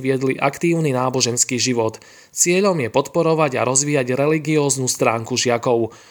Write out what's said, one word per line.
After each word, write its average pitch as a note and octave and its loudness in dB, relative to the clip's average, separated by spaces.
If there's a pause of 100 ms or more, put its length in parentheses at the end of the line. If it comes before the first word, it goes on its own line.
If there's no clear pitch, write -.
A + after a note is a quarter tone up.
viedli C3 -2
aktívny D#3+ 0
náboženský B2 0
život. A2+ 0 (320)
Cieľom F3+ 0
je A2+ -2
podporovať D#3 0
a A#2 0
rozvíjať C3+ 0
religióznu C#3+ 0
stránku A#2 0
žiakov, A#2 0 (180)